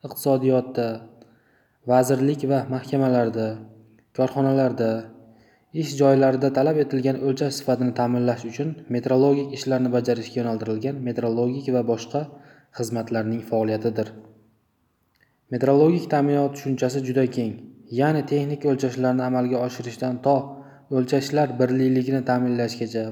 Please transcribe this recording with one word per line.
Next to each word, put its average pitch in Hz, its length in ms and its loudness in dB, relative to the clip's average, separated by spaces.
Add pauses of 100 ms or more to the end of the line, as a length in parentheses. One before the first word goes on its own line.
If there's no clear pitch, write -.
iqtisodiyotda, 127 800 0 (1040)
vazirlik 135 500 2 (100)
va 135 80 2 (140)
mahkamalarda, 123 760 0 (680)
korxonalarda, 131 760 2 (920)
ish 143 100 -6 (100)
joylarida 135 560 4
talab 151 260 2
etilgan 135 340 0 (100)
o'lchash 135 320 -2
sifatini 127 400 0
ta'minlash 120 520 0
uchun 147 180 -4 (260)
metrologik 139 600 2
ishlarni 127 380 0
bajarishga 120 460 -2
yo'naltirilgan 113 540 -4 (120)
metrologik 120 580 -2 (100)
va 120 60 2 (100)
boshqa 117 300 -4 (560)
xizmatlarning 113 720 -4
faoliyatidir. 110 580 0 (1500)
Metrologik 143 600 4
ta'minot 143 420 2
tushunchasi 131 520 -2
juda 127 180 2 (100)
keng, 113 180 -2 (460)
ya'ni 151 220 2 (100)
texnik 143 380 -2
o'lchashlarni 127 600 0
amalga 127 280 0 (100)
oshirishdan 123 480 -6 (100)
to 139 120 4 (580)
o'lchashlar 139 520 2 (120)
birliligini 131 680 2
ta'minlashgacha 120 840 -2